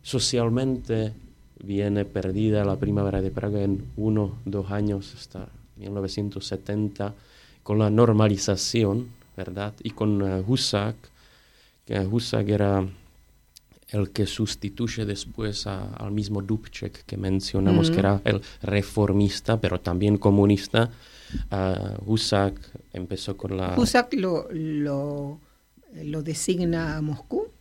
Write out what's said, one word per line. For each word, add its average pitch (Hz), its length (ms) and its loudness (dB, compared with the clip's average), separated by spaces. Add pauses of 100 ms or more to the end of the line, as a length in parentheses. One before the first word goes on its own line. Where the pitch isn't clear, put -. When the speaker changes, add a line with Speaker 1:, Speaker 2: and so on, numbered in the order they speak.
Speaker 1:
Socialmente 120 1080 0 (500)
viene 101 440 0
perdida 101 580 0
la 98 140 2
primavera 98 440 0
de 95 100 -2
Praga 104 320 -2
en 98 200 0 (140)
uno, 107 480 0
dos 98 260 -4
años, 101 460 -2
hasta - 320 -14 (260)
mil 98 180 -12
novecientos 101 540 -4
setenta, 104 680 -4 (500)
con 104 160 2
la 104 100 6
normalización, 107 1200 4 (260)
¿verdad? 95 380 -8 (100)
Y 110 60 -6
con, 104 320 0
eh, 95 260 0
Husak, 110 480 0 (920)
que 107 140 -2
Husak 107 480 0
era 101 400 2 (1000)
el 101 220 0
que 104 160 0
sustituye 110 760 -4
después 104 600 -6
a, 98 280 -6
al 107 160 -8
mismo 104 300 -2
Dubček - 640 -6
que 98 120 -8
mencionamos, 98 680 4
Speaker 2:
Ujú. 160 60 2
Speaker 1:
que 170 60 2
era 98 260 4
el 101 160 2 (200)
reformista, 101 1000 2
pero 90 180 0
también 101 380 2
comunista. 101 720 4 (640)
Ah, 98 440 -2 (100)
Husak 101 500 2 (380)
empezó 92 440 -8
con 95 200 -4
la 92 200 -2
Speaker 2:
Husak 240 380 2
lo, 185 360 -2
lo, 147 880 -4 (640)
lo 151 200 -6
designa 165 720 0
a 156 40 -4
Moscú. 202 460 -4 (140)